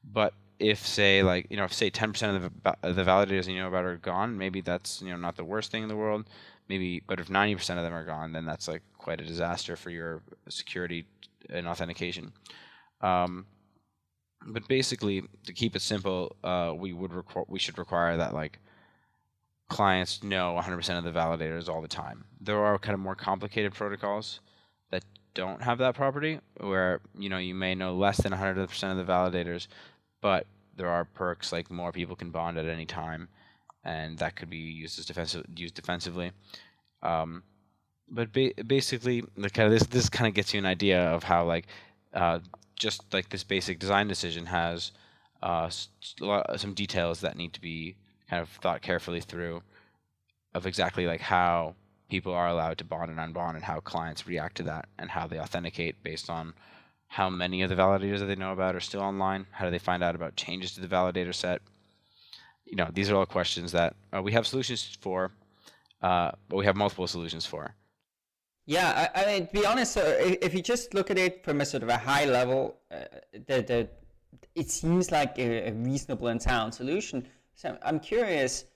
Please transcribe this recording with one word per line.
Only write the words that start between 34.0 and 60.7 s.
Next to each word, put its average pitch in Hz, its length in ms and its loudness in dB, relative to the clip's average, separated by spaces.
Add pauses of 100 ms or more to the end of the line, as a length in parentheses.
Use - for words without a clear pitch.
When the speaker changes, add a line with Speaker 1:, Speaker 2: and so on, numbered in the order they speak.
Speaker 1:
that 80 160 -2
could 82 140 -12
be 85 80 -10
used 80 420 -10
as 82 60 -12
defensive, 82 400 -6 (100)
used 82 200 -12
defensively. 87 580 -6 (720)
Um, 82 400 -2 (640)
but 113 240 -4
ba-, 131 220 4 (120)
basically, 123 560 2 (140)
the 101 140 -2
kind 110 160 6
of, 110 120 8
this, 107 100 8
this 120 200 4
kind - 180 2
of 107 60 4
gets 98 220 0
you 104 40 2
an 95 80 2
idea 92 440 6
of 82 120 2
how, 85 220 6
like, 85 220 2 (480)
uh, 85 240 4 (360)
just, - 280 -4 (100)
like, 95 160 0
this 95 160 -8
basic 92 340 -2
design 98 300 2
decision 85 380 -4
has, 85 460 -2 (500)
uh, 85 240 0
s-, - 220 -8 (140)
s-, - 160 -14
lo-, 101 260 0 (120)
some 101 160 -6
details 90 480 0
that - 160 -4
need 85 160 -8
to - 80 -14
be 82 340 -8 (340)
kind 87 140 -2
of 82 60 -8
thought 85 320 -2
carefully 87 400 -2
through 85 420 -8 (920)
of 87 120 -2
exactly, 90 400 0
like, 82 140 0
how 85 540 4 (340)
people 92 240 -2
are 87 160 2
allowed 82 300 0
to 82 60 -10
bond 82 260 -6
and 80 80 -8
unbond 82 380 -6
and 73 80 -10
how 80 160 -4
clients 82 460 -6
react 85 300 -6
to - 60 -8
that 80 260 -6 (100)
and 87 120 -10
how 85 160 -4
they 82 140 -6
authenticate 85 640 -6
based - 280 -8
on 82 240 -6 (540)
how 95 200 2
many 90 340 0
of 92 80 0
the 95 40 2
validators 98 460 4
that 101 60 -2
they 98 80 -2
know 95 180 -4
about 92 220 0
are 90 60 -4
still 101 200 -6
online, 98 500 0
how - 140 -6
do 87 60 0
they 87 80 -2
find 90 240 0
out 87 120 2
about 82 220 -6
changes 92 360 -6